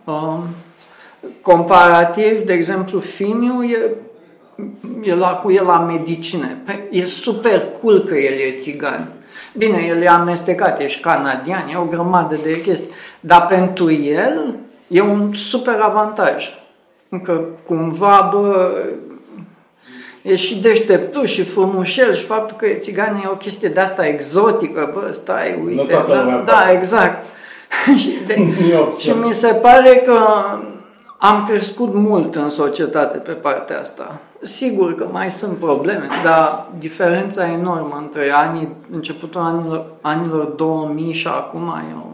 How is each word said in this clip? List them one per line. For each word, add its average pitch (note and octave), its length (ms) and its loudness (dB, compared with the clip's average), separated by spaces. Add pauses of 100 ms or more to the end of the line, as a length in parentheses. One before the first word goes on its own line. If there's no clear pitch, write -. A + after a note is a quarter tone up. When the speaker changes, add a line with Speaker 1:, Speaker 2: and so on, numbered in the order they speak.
Speaker 1:
um, D#3+ 380 -6 (1000)
comparativ, F3 1000 6
de F#3 80 0
exemplu, F#3 480 -2
Fimiu A#3+ 640 -2
e, A3+ 260 0 (1120)
e F#3+ 120 0
la, F3+ 140 2
cu F#3 240 -2
el F#3+ 120 4
la F3 140 4
medicină. E3 680 -4 (180)
Pe, G3 260 -10
e F3+ 140 0
super G#3 600 -2 (140)
cool G#3+ 180 4
că F3+ 180 0
el C3+ 160 0
e C3+ 240 -2
țigan. D3 520 -8 (480)
Bine, G3 320 2
el E3+ 140 0
e F3 60 4
amestecat, F3 720 2
ești C#3+ 200 -6
canadian, C3+ 720 -2
e E3+ 40 -8
o F3 80 -4
grămadă E3+ 580 0
de D#3+ 180 -2
chestii. E3 300 -4 (300)
Dar E3+ 260 4
pentru F#3 460 2
el G#3 640 0 (320)
e F3+ 120 4
un G#3 340 0
super A#3+ 460 -2
avantaj. G#3+ 680 0 (600)
Încă F3+ 360 -4 (220)
cumva, F3+ 680 2
bă, G3+ 400 2 (1500)
e F#3+ 140 2
și F#3+ 240 -4
deșteptuș A3 680 2
și F#3+ 120 -2
frumușel G3 720 0
și - 100 -4
faptul A3 320 -6
că A3+ 100 -4
e G3 80 0
țigan G#3 400 -4 (100)
e F#3+ 40 -6
o F#3+ 80 -6
chestie G3 320 -6
de-asta F#3 380 0
exotică, D3+ 880 0
bă, G3+ 180 -8
stai, - 520 -6
uite, - 180 -4
Speaker 2:
Nu - 60 -2
toată E3 240 2
Speaker 1:
da, - 100 4
Speaker 2:
lumea - 200 0
Speaker 1:
da, A3+ 100 2
Speaker 2:
poate. F#3+ 240 6
Speaker 1:
exact. F#3 500 0
<laughs> - 720 0
Și - 280 -2
de G#3 120 -2
Speaker 2:
<laughs> E3 220 2
Nu E3+ 60 4
e E3+ 100 4
opțiune. D3+ 440 0
Speaker 1:
și A#3 60 -2
mi A3+ 80 0
se A#3 200 4
pare B3+ 520 8
că A#3+ 120 6 (1000)
am G#3 300 4
crescut G#3 460 -2
mult G3+ 400 2
în D3 160 -2
societate D3 680 0
pe - 140 -10
partea - 480 -6
asta. - 380 -16 (240)
Sigur G3 520 -2
că E3+ 180 -6
mai F#3 180 -6
sunt F#3 260 -8
probleme, D#3+ 520 -2 (160)
dar D#3+ 420 2 (120)
diferența F3 760 -2
enormă E3 480 -4
între D3 300 -4
anii, D#3 380 0 (220)
începutul D#3+ 500 -10
anilor, E3 460 -4 (140)
anilor D#3+ 440 -2
două D#3 500 -4
mii E3 180 -4
și D#3+ 140 -6
acum E3 480 -6 (160)
e D#3 60 -14
o - 180 -16